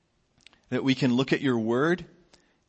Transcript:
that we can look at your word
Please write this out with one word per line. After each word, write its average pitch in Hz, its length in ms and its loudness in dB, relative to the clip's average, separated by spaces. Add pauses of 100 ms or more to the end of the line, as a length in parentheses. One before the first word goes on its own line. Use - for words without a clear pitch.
(720)
that 127 140 -4
we 135 100 2
can 127 200 2
look 135 180 0
at - 80 2
your 127 180 0
word 139 460 0 (640)